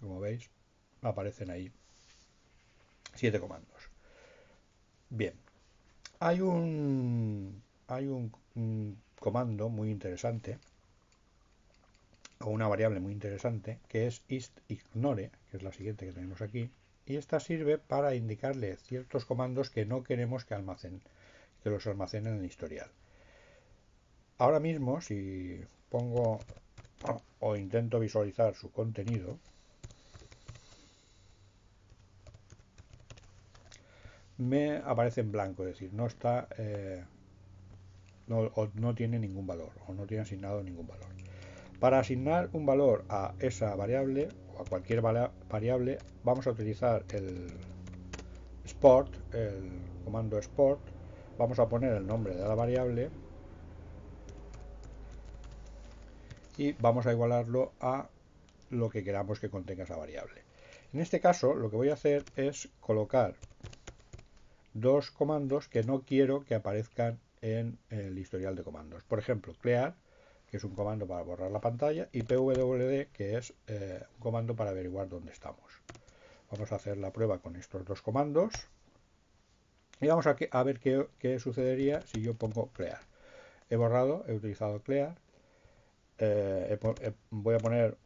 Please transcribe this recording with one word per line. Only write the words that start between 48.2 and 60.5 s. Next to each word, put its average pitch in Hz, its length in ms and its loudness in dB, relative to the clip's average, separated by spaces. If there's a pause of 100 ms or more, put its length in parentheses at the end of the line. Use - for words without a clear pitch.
export, 139 500 10 (200)
el 101 360 -2 (360)
comando 110 320 -2
export, 139 420 4 (580)
vamos 120 220 4
a 117 80 8
poner 117 260 4
el 98 140 0
nombre 104 280 0
de 95 120 0
la 110 80 2
variable 123 540 2 (3500)
y 143 160 2
vamos 117 320 4
a 123 60 6
igualarlo 120 680 2
a 131 300 -2 (600)
lo 117 200 0
que 107 140 -4
queramos 98 360 -2
que 107 100 -6
contenga 92 340 -6
esa 85 140 -8
variable. 73 460 -10 (500)